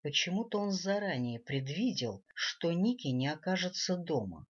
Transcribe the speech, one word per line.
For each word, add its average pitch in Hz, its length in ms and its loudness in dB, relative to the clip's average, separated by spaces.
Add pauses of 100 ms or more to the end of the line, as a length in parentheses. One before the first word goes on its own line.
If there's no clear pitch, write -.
Почему-то 202 560 0
он 202 120 0
заранее 180 680 0
предвидел, 139 840 -2 (100)
что - 380 0
Ники 196 360 2
не 131 200 2
окажется 180 680 0
дома. 117 540 -2